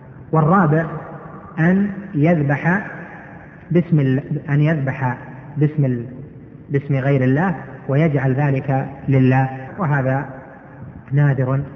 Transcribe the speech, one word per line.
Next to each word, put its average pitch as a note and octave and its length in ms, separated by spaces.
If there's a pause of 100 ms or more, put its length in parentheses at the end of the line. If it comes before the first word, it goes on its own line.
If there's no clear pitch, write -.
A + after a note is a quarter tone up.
(320)
والرابع D#3+ 520 (720)
أن F#3 300 (260)
يذبح D#3 720 (840)
باسم D#3+ 300
ال-، C3 220 (280)
أن C#3+ 100
يذبح C3+ 560 (400)
باسم D3 280
ال-، B2 220 (640)
باسم C#3+ 240
غير C3+ 300
الله D3+ 300 (340)
ويجعل C#3 460
ذلك C3+ 520 (220)
لله، C3 400 (300)
وهذا C#3 480 (840)
نادر، C3+ 480 (160)